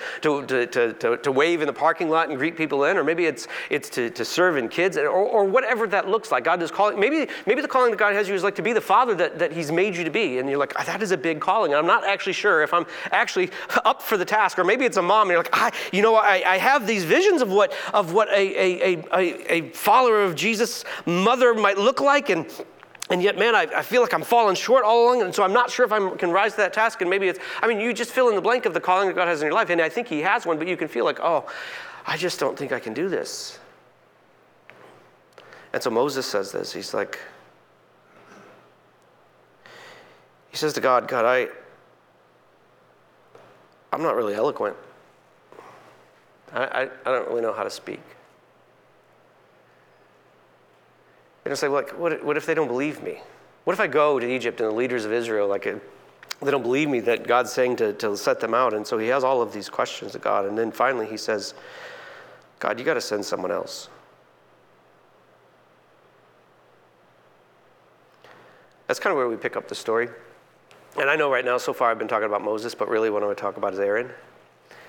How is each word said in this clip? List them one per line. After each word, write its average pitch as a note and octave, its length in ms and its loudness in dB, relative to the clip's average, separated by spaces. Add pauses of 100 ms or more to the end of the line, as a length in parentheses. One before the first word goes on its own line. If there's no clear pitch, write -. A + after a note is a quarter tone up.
(220)
to, C#3+ 260 0
to, B2+ 180 0
to, A#2 280 0
to, A#2 240 0
to C#3+ 140 -2
wave D#3 300 2
in D3+ 60 0
the C3+ 60 0
parking D#3+ 360 0
lot D#3+ 200 2
and C#3 100 -6
greet E3 180 -4
people D3 280 0
in, F#3 120 2
or D3+ 60 2
maybe E3 240 0
it's, C#3 200 -4 (220)
it's D3 220 -4
to, A#2+ 180 -2
to A2+ 160 -8
serve E3+ 320 2
in A#2 100 -2
kids, E3+ 300 0
or, D3 100 2
or G3+ 360 2
whatever A3 420 2
that F#3 240 -2
looks G#3+ 220 -2
like. B2+ 140 0
God E3+ 180 2
is D3+ 80 -6
calling. G#3 280 0
Maybe, G3 320 2 (140)
maybe B3+ 160 2
the C#4+ 60 -4
calling B3+ 240 2
that G3+ 80 -2
God G#3 160 4
has G3+ 120 0
you G3 60 -2
is, F3+ 100 0
like, G3 120 0
to F3 80 -4
be A3+ 100 0
the G#3+ 80 2
father A3+ 320 4
that, E3 240 0
that D#3+ 140 0
he's D#3+ 200 -6
made F3+ 240 2
you F3 80 -4
to D#3+ 60 -4
be. C#3+ 300 0
And C3+ 100 -2
you're C#3 80 0
like, C#3 200 0
"Ah, C#3+ 80 -2
that F#3 180 -4
is F#3 80 -2
a F3+ 60 4
big D#3+ 240 -2
calling. F#3 340 2
I'm D#3 100 4
not G#3+ 200 4
actually G3 280 -2
sure E3 300 4
if D3 100 0
I'm E3+ 140 2 (240)
actually F#3+ 400 0 (340)
up C4 160 2
for - 160 0
the F3 80 -2
task." G#3 320 0
Or F#3 60 4
maybe A3 200 2
it's G#3 140 0
a F3+ 60 4
mom, G3+ 260 4
and F3 60 4
you're E3 80 4
like, - 100 -6
"I, A3 180 2 (200)
you F#3+ 100 2
know, A3 140 6
I, G3+ 280 4
I F#3 140 4
have B3 300 2
these G#3 160 0
visions D#4 380 4
of G3+ 100 0
what, G3 220 4 (200)
of F3 200 0
what G#3 160 4
a, - 40 0
a, F#3+ 600 2
a, D#3+ 100 -4 (100)
a, F3 400 0
a E3 180 0
follower A3 520 4
of F3 120 0
Jesus' G#3+ 500 -2 (200)
mother A#3 480 4
might G3+ 240 2
look A#3+ 220 2
like, C#4 300 4
and, E3 200 0 (600)
and F3+ 120 2
yet, F#3+ 160 2
man, A3 180 4
I, F#3 80 4 (120)
I D#3+ 60 0
feel B3 200 2
like A3 120 2
I'm D#3+ 100 0
falling A3 320 4
short A#3 300 4
all A#3 180 6
along, B3 180 4
and F#3 140 -2
so G#3 80 2
I'm F#3+ 80 4
not B3 180 4
sure B3 160 2
if G3+ 60 2
I G3+ 240 0
can F3 160 -2
rise G3+ 220 2
to - 60 -12
that F#3 120 2
task." A3 300 0
And F3 80 0
maybe F#3+ 180 2
it's, F3 120 -2 (220)
I G#3+ 60 2
mean, G#3+ 140 0
you A#3 100 0
just A3+ 200 -6
fill B3 180 4
in G#3+ 60 2
the F3+ 60 0
blank A#3 240 0
of F3+ 80 -2
the D#3+ 60 -2
calling F#3 300 2
that - 80 -4
God F3 100 2
has D#3+ 140 0
in D#3 60 0
your D3+ 60 0
life, G3+ 160 2
and E3+ 120 2
I D#3 80 2
think A#3 180 -4
he D3+ 140 -4
has G#3 240 0
one, E3 120 0
but D#3+ 80 -6
you F3+ 120 -4
can D#3 100 -4
feel A#2+ 160 -2
like, C#3+ 160 0
"Oh, D#3 260 0 (600)
I - 100 -4
just E3 240 -4
don't C#3 180 -2
think C#3 140 -8
I B2 80 -2
can A2 140 -10
do E3+ 160 -4
this." - 500 -8 (2250)
And C3+ 100 -4
so B2+ 60 -2
Moses C3 360 0
says G2 280 -4
this. F#2 180 -6
He's G2 220 -10
like, G#2 260 -4 (3250)
he - 40 -14
says D3+ 160 -2
to C3+ 80 -6
God, B2 300 2
"God, A#2+ 160 0
I, B2+ 240 2 (2500)
I'm - 100 -4
not D3+ 140 0
really G#2 200 -2
eloquent. A2 420 -2 (1800)
I, B2+ 100 -2
I, - 200 -2
I - 280 -6
don't A#2+ 160 -2
really A#2+ 140 -2
know A2+ 100 0
how G#2 120 -6
to G2+ 60 -6
speak." - 300 -12 (3500)
And - 80 -6
it's C#3 100 -6
like, C#3+ 100 0
"Look, C#3 280 -4
what, E3 240 -4
what C#3+ 140 -2
if D3 80 -4
they D#3+ 80 0
don't D3+ 160 0
believe C3+ 340 -4
me? E2+ 160 -8 (460)
What F3 80 0
if G3+ 80 -2
I G3 60 2
go D3 300 2
to A#2 80 -2
Egypt A#2+ 360 -4
and A2 80 0
the A2 40 -2
leaders B2 300 -2
of G#2+ 80 -6
Israel, A2 380 -2
like, G2 180 -4
uh, G2+ 80 -4 (640)
they C#3 80 -2
don't C#3 120 2
believe C3 260 0
me B2+ 140 0
that A2 260 0
God's A#2 240 2
saying B2 240 0
to, A2 200 0
to G#2 200 -4
set B2 240 -2
them A2+ 140 -4
out?" A#2+ 200 2
And G#2+ 140 -6
so A#2 100 -2
he A2 120 -2
has C3 160 0
all C3 160 2
of G#2+ 100 -4
these G#2 160 -10
questions - 460 -6
to - 60 -12
God. G2+ 260 0
And G#2 120 -6
then A#2 140 0
finally B2 340 0
he G#2+ 120 -10
says, G#2 360 -6 (1080)
"God, A2+ 200 -4
you B2+ 60 -10
gotta C3+ 160 0
send G2+ 240 -6
someone F#2 260 -4
else." - 380 -8 (4000)
That's - 140 -4
kinda F#3 160 -2
where B2+ 100 0
we A#2 80 -4
pick - 220 -8
up - 100 -8
the - 80 -12
story. A#2 320 -2 (920)
And C#3 120 0
I D#3 80 2
know D3 120 0
right B2+ 140 0
now, B2 140 0
so C3 160 -4
far, A#2+ 180 0
I've A2 80 -4
been A2 80 -4
talking A2 200 -2
about G#2 140 -4
Moses, A2 320 -6
but G#2 140 -4
really A2 220 0
what G#2 120 -2
I G#2 40 -2
wanna G#2 100 -2
talk G2+ 220 -6
about G2+ 160 -4
is F#2+ 60 -6
Aaron. G#2+ 320 -2 (760)